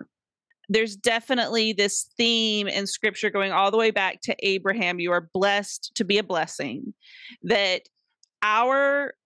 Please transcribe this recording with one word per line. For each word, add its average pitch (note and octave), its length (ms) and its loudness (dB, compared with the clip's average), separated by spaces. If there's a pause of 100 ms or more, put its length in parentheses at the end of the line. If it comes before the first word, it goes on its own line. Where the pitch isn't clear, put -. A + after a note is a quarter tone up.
(680)
There's A3 260 0
definitely A3+ 800 0
this G3+ 440 -2
theme A3 520 0
in G3 180 -2
Scripture G#3 440 -2
going G3 220 0
all F#3+ 180 4
the G#3+ 60 2
way A3+ 140 4
back G3 320 -2
to - 140 -4 (100)
Abraham, F#3+ 540 0
"You F3 100 0
are F3 240 0
blessed G3+ 600 0
to A3+ 80 0
be G3+ 140 2
a G#3+ 40 0
blessing," D#3+ 720 -6 (480)
that G3 400 2 (600)
our C4+ 720 2 (120)